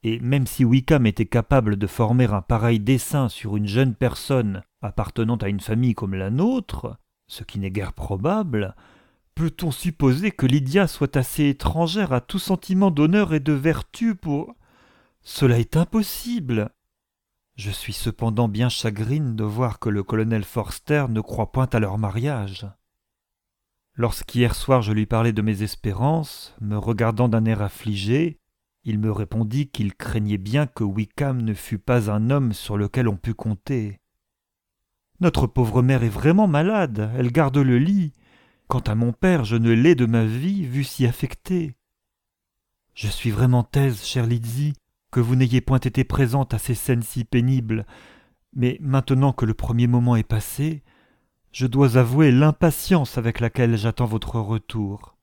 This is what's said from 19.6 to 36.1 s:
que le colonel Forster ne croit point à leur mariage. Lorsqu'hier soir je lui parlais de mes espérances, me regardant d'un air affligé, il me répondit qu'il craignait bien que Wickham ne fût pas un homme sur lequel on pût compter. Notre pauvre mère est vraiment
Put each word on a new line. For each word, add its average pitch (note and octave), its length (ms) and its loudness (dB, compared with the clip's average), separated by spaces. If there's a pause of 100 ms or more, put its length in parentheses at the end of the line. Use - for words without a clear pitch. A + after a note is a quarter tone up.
que - 120 -4
le G#2 120 0
colonel A2 420 0
Forster C3+ 680 -4
ne A2 120 -2
croit - 300 -6
point C3 200 0
à A#2 80 2
leur G2+ 200 -2
mariage. G#2 680 -4 (1300)
Lorsqu'hier A#2+ 600 -2
soir B2+ 260 2
je G#2+ 120 -2
lui G#2+ 120 0
parlais A2+ 260 0
de G#2+ 120 -2
mes G#2 180 -2
espérances, B2 1000 -4
me G#2+ 160 -4
regardant A2+ 540 0
d'un A2 160 2
air A2 160 0
affligé, G#2+ 760 -2 (440)
il A2 140 -4
me G#2+ 140 -2
répondit A2 580 -4
qu'il G2+ 240 -4
craignait G#2 460 -4
bien A#2 260 0
que - 180 -6
Wickham A2+ 600 -4
ne A2 100 -2
fût - 240 -8
pas A2+ 320 0
un G#2+ 220 0
homme C3+ 200 2
sur G2+ 260 -6
lequel A2 300 0
on G2+ 80 0
pût A2 200 -6
compter. G#2+ 640 -6 (1200)
Notre E3 260 2
pauvre A#2+ 380 2
mère B2+ 200 2
est A2+ 60 0
vraiment D#3 380 4